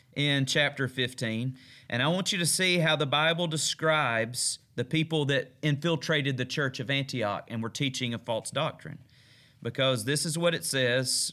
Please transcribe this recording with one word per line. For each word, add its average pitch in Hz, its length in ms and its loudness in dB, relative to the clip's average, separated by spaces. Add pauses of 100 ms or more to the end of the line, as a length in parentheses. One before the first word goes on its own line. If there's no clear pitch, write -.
(140)
in 143 300 2
chapter 139 440 0
fifteen, 123 680 -4 (320)
and 120 140 0
I 143 60 2
want 185 240 0
you 196 60 -2
to 175 60 0
see 180 360 2
how 156 160 4
the 147 100 0
Bible 160 400 2
describes 139 1120 0 (160)
the 123 100 -2
people 160 400 0
that 139 280 0 (100)
infiltrated 151 720 2
the 127 80 -2
church 135 360 -2
of 117 100 -4
Antioch 127 580 -2
and 113 140 -4
were 113 80 -4
teaching 131 420 -2
a 117 60 -4
false - 320 -6
doctrine. - 480 -6 (640)
Because 123 420 2
this 147 220 0
is 156 100 -2
what 170 180 2
it 165 120 -4
says. 127 680 2